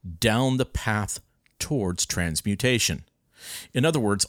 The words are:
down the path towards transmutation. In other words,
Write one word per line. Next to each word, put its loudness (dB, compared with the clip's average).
down 4
the 0
path -4
towards -2
transmutation. 0
In 2
other 2
words, 0